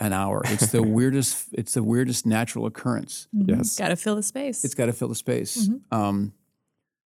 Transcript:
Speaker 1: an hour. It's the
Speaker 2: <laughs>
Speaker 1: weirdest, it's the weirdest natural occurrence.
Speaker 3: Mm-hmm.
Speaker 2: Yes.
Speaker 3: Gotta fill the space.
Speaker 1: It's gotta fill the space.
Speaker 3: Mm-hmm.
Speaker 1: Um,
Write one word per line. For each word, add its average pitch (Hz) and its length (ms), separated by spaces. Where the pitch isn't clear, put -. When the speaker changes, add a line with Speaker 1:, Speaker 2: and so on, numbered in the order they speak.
Speaker 1:
an 104 140
hour. 98 320
It's 104 260
the 113 100
Speaker 2:
<laughs> 110 140
Speaker 1:
weirdest, 131 560
it's - 220
the 120 80
weirdest 120 420
natural 110 400
occurrence. - 720
Speaker 3:
Mm-hmm. 202 200
Speaker 2:
Yes. 240 220
Speaker 3:
Gotta 180 180
fill 214 200
the 214 60
space. 262 420
Speaker 1:
It's 123 100
gotta 117 200
fill 120 140
the 117 60
space. 127 540
Speaker 3:
Mm-hmm. 240 260
Speaker 1:
Um, 101 380